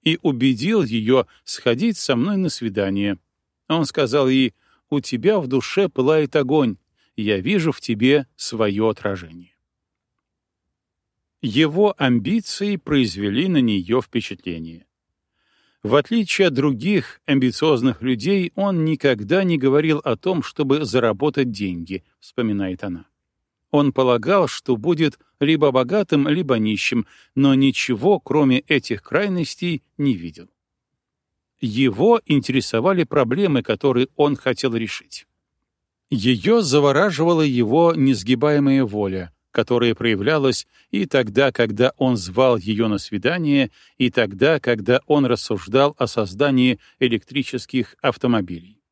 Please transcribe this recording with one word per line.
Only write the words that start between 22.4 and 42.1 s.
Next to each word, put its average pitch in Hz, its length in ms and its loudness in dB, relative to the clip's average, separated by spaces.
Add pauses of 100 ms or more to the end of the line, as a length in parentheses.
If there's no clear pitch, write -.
она. 87 220 -10 (640)
Он 143 240 2
полагал, 131 540 2
что - 300 -4
будет 151 420 -2 (200)
либо 147 300 2
богатым, 143 580 0
либо 147 300 0
нищим, 107 480 -2 (300)
но 139 180 4
ничего, 139 680 2
кроме 135 420 2
этих 123 420 -2
крайностей, 180 800 -4 (160)
не 135 160 0
видел. 82 340 -14 (1120)
Его 131 640 2
интересовали 139 800 0
проблемы, 143 600 0
которые 123 520 0
он 147 220 2
хотел 123 380 -2
решить. - 520 -8 (840)
Ее 127 520 2
завораживала 151 800 2
его 143 520 2
несгибаемая 135 920 2
воля, 95 480 -6 (180)
которая 117 420 0
проявлялась 120 760 0 (220)
и 202 160 -2
тогда, 131 460 0
когда 113 460 0
он 127 180 0